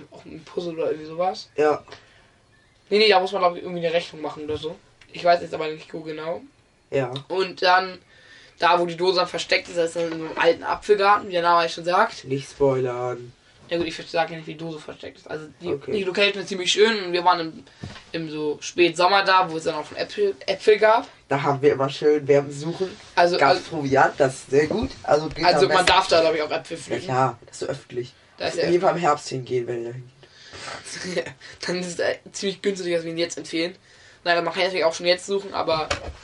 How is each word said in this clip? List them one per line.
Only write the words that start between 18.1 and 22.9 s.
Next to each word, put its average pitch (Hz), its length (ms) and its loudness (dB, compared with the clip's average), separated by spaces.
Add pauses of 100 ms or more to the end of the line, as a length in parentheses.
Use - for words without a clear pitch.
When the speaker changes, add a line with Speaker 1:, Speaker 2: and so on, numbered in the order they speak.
Speaker 1:
im 160 200 -6
so 151 300 -4
Spätsommer 180 640 2
da, 185 280 4
wo 160 60 -6
es 160 80 -8
dann 160 100 -2
auch 151 120 -8
schon - 100 -16
Äpfel, 202 380 -2 (120)
Äpfel 220 320 4
gab. 220 280 4 (200)
Speaker 2:
Da 139 160 0
haben 139 180 0
wir 143 120 6
immer 131 140 2
schön, 151 400 2
während 139 240 4
Suchen 165 380 -6 (240)